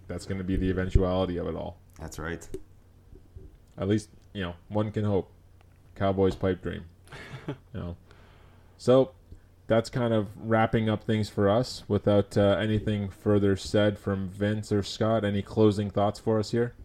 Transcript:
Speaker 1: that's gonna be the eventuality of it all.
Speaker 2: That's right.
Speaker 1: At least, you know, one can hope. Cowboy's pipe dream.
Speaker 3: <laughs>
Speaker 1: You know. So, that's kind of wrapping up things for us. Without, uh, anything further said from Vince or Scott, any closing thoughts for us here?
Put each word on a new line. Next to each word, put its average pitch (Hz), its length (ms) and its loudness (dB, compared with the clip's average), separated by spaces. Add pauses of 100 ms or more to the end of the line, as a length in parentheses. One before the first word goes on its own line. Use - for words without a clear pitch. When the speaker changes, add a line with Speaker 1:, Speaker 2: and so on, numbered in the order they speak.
Speaker 1:
that's 87 180 -10
gonna 95 180 -6
be 92 140 0
the 92 120 0
eventuality 92 680 2
of 85 100 -4
it 82 80 -4
all. 82 220 -10 (200)
Speaker 2:
That's 80 220 -14
right. 82 260 -8 (1300)
Speaker 1:
At 95 100 -4
least, 104 220 0 (240)
you 104 80 -8
know, 87 140 -8 (120)
one 107 240 -2
can 104 140 -2
hope. 98 260 0 (640)
Cowboy's 95 400 2
pipe 95 260 -2
dream. 85 220 -8 (340)
Speaker 3:
<laughs> - 300 -18
Speaker 1:
You 139 80 -10 (240)
know. 90 180 -10 (800)
So, 131 340 6 (560)
that's 113 220 2
kind 120 240 -2
of 104 220 0
wrapping 113 540 0
up 107 160 -2
things 110 240 0
for 101 200 2
us. 120 380 0
Without, 104 500 2
uh, 101 220 4
anything 107 500 -2
further 101 460 2
said 104 420 2
from 98 320 -4
Vince 104 440 -4
or 101 100 2
Scott, 110 400 -2
any 101 180 0
closing 104 480 2
thoughts 101 300 0
for 110 180 0
us 104 140 -4
here? 120 220 0 (120)